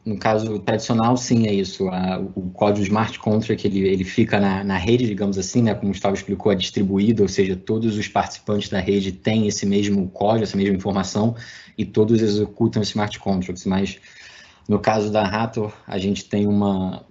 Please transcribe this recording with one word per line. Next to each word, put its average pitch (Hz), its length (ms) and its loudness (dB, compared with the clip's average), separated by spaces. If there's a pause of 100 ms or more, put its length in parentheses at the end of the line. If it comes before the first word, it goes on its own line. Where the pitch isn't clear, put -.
no 104 140 -4
caso 107 400 0
tradicional, 113 580 0
sim, 113 300 2
é 104 80 0
isso. 95 340 -2
A, 92 300 -2
o, 95 300 -8
o - 20 -6
código 104 340 2
smart 107 340 0
contract, 110 480 0
ele, 95 220 2
ele 92 160 2
fica 107 340 2
na, 98 240 0
na 98 140 -2
rede, 117 300 2
digamos 101 320 -2
assim, 117 240 0
né? 107 120 2
Como - 120 -4
o 98 60 0
Gustavo 98 220 -2
explicou, 98 380 -2
é - 20 4
distribuído, 98 680 0
ou 95 60 4
seja, 95 280 0
todos 113 400 -2
os 104 120 -4
participantes - 600 -2
da 101 100 -2
rede 98 320 0
têm 110 380 0
esse 98 160 -4
mesmo 101 460 0
código, 110 340 2
essa 98 120 -6
mesma 98 200 2
informação, 101 580 -2 (440)
e 104 80 -2
todos 110 340 4
executam 107 600 0
esse 101 80 -4
smart 107 280 -4
contracts. 92 460 -4
Mas 95 340 -2 (720)
no 104 100 2
caso 107 320 2
da 107 140 2
Rator, 107 500 -2 (100)
a 98 140 -8
gente 98 280 -2
tem 104 200 0
uma, 98 640 0